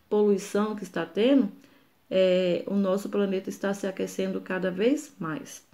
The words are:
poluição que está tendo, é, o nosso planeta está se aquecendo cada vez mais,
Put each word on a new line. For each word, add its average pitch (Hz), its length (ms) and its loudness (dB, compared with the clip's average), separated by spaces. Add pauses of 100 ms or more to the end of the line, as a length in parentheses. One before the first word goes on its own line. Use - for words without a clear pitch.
poluição 208 640 2
que 208 80 -10
está 165 240 -6
tendo, 240 460 2 (580)
é, 185 560 2
o 196 80 -4
nosso 202 340 0
planeta 196 400 -2
está 196 240 -4
se 202 140 -6
aquecendo 190 540 -4
cada 185 280 -4
vez 226 480 0
mais, - 580 -10